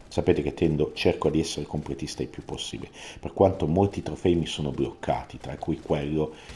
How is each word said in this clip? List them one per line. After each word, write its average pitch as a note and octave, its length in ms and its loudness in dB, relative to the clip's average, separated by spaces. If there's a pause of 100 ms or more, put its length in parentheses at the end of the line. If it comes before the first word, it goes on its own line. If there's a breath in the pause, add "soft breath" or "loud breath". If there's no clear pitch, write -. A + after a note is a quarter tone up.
Sapete E2+ 340 4
che C#2+ 140 -2
tendo, D2+ 380 2
cerco - 360 2
di D#2 100 2
essere D2+ 280 -2
completista D2+ 560 -6
il B1 60 -8
più - 140 -16
possibile, - 480 -10 (280 loud breath)
per - 140 -10
quanto F2+ 340 4
molti F#2+ 340 4
trofei D#2+ 320 2
mi D#2+ 140 2
sono D2 240 -4
bloccati, - 640 -4
tra C2+ 200 -12
cui D2 220 -4
quello D2+ 540 -2 (220 loud breath)